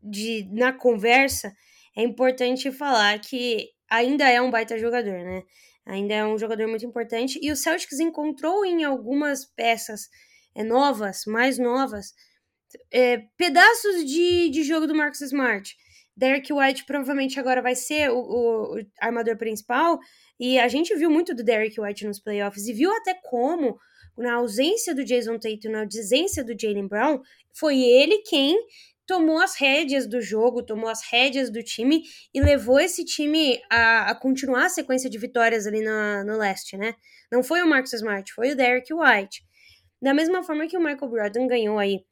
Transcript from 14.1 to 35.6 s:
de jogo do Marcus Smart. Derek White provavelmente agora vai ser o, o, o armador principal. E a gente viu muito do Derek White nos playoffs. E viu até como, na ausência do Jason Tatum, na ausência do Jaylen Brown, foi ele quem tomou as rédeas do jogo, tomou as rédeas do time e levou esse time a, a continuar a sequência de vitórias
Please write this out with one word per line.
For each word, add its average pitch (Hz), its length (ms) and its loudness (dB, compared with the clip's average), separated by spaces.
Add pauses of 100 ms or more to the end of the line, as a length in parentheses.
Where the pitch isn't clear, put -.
de 294 140 -2
jogo 311 240 0
do 302 80 0
Marcus 294 260 -2
Smart. 254 540 -2 (400)
Derek 269 360 0
White 269 340 2
provavelmente 269 540 -4
agora 254 220 0
vai 247 140 0
ser 294 360 -2
o, 233 60 0
o, 226 580 -2
o 214 100 -8 (140)
armador 226 380 -2
principal. 240 600 -2 (400)
E 254 200 2
a 240 80 4
gente 311 280 0
viu 320 140 0
muito 330 260 0
do 233 80 -8
Derek 220 360 0
White 208 260 -8
nos 202 140 -8
playoffs. 202 480 -6
E 247 60 -6
viu 285 220 2
até 440 180 -4
como, 277 640 -2 (400)
na 240 180 -2
ausência 262 580 -2
do 269 120 -4
Jason 226 320 -2
Tatum, 220 320 -8
na 220 140 -4
ausência 233 600 -2
do 226 160 -8
Jaylen 202 280 -4
Brown, 254 340 0 (320)
foi 294 260 0
ele 269 440 6
quem 285 340 2 (480)
tomou 320 340 2
as 370 160 2
rédeas 277 520 0
do 233 140 -4
jogo, 226 420 0
tomou 226 260 -6
as 220 120 -8 (100)
rédeas 254 400 2
do 226 100 -8
time 269 420 0 (300)
e 269 80 0
levou 269 380 4
esse 349 240 0
time 302 640 0
a, 226 420 4
a 233 40 -2
continuar 262 500 0
a 370 40 2
sequência 254 400 -2
de 220 80 -12
vitórias 226 500 0